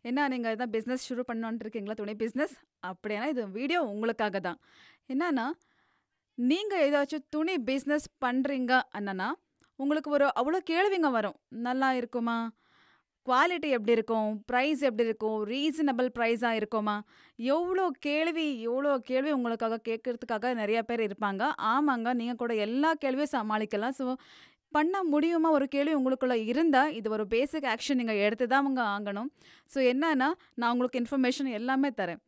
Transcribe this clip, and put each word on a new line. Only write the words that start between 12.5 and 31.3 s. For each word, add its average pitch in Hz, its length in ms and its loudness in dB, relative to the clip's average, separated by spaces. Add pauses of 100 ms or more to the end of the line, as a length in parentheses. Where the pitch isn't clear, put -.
குவாலிட்டி 311 400 2
எப்படி 233 240 2
இருக்கும்? 220 540 0
பிரைஸ் 262 340 0
எப்படி 233 280 2
இருக்கும்? 214 400 -2
ரீசனபிள் 277 600 0 (100)
பிரைஸா 233 320 0
இருக்குமா? 214 520 -2 (340)
எவ்வளோ 349 600 2
கேள்வி, 302 640 0
எவ்வளோ 262 380 0
கேள்வி 254 320 -2
உங்களுக்காக 233 580 -2
கேட்கறதுக்காக 233 680 -4
நிறைய 226 280 0
பேர் 233 180 -2
இருப்பாங்க. 202 500 -2 (120)
ஆமாங்க, 240 520 2
நீங்க 240 200 -2
கூட 233 200 -2
எல்லா 247 400 2
கேள்வியும் 285 380 0
சமாளிக்கலாம். 214 580 -2
So, 254 240 -4 (580)
பண்ண 339 300 2
முடியுமா 320 480 4
ஒரு 277 180 4
கேள்வி 285 260 0
உங்களுக்குள்ள 254 380 2
இருந்தா, 254 560 4
இது 220 220 -4
ஒரு 214 160 -2
பேசிக் 269 360 0
ஆக்ஷன் 247 320 -2
நீங்க 233 200 0
எடுத்து 214 320 2
தான்ங்க 269 320 2
ஆகணும். 208 480 -4 (400)
So, 269 180 0
என்னன்னா, 277 480 2 (220)
நான் 240 180 0
உங்களுக்கு 247 280 0
இன்ஃபர்மேஷன் 262 500 0